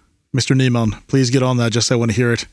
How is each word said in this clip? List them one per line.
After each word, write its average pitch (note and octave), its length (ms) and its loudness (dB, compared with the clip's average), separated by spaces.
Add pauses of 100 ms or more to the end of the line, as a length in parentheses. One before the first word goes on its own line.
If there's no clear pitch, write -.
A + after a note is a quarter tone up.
(320)
Mister C3 240 0
Niemann, A#2+ 360 2 (160)
please C3+ 220 2
get B2+ 140 2
on B2+ 140 0
that. A#2 160 0
Just A#2+ 180 0
I B2+ 40 0
wanna A#2 180 0
hear A#2+ 200 0
it. - 200 -6